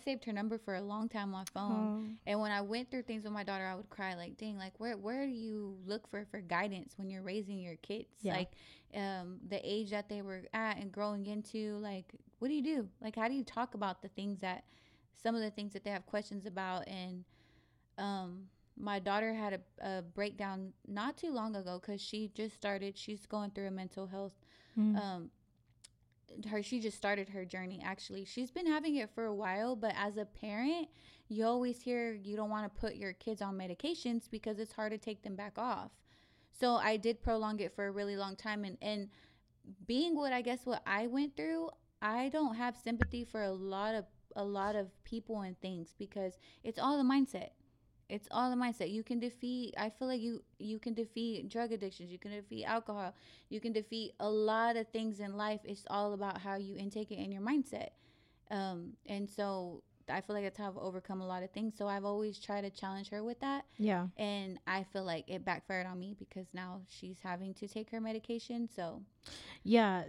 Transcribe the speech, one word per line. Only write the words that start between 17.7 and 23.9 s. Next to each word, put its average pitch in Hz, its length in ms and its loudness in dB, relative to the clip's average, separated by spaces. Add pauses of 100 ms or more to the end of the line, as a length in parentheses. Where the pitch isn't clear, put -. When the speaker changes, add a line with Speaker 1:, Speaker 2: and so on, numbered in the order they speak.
Speaker 1:
um, 190 460 -2 (320)
my 208 240 -2
daughter 208 340 2
had 214 200 0 (260)
a, - 80 -2 (100)
a 185 40 -2
breakdown 196 680 -4 (140)
not 214 300 -2
too 330 160 -2
long 220 240 0
ago 180 240 -4
'cause 202 200 -4
she 214 340 -4
just 214 200 -4
started, 196 420 -2
she's 208 300 -8
going 208 240 -2
through 202 180 -4
a - 40 -2
mental 190 340 -6